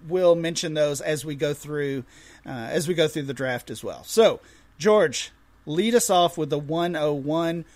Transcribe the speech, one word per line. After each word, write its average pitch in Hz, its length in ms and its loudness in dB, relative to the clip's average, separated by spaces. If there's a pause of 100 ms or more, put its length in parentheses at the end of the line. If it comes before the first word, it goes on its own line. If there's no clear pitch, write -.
we'll 175 280 6
mention 165 380 -2
those 147 280 0
as 156 240 -4
we 151 100 -8
go 147 180 -2
through, 143 520 -6 (400)
uh, - 40 -12
as 135 380 -4
we 180 60 -2
go 160 160 2
through 151 140 -6
the 135 100 -8
draft 127 360 -4
as 110 140 -12
well. 80 220 -10
So, 214 340 4 (380)
George, 185 560 2 (320)
lead 185 280 0
us 233 160 2
off 175 260 4
with 156 140 -4
the 147 80 0
one 165 380 -2
oh 151 180 0
one. 165 500 -4 (120)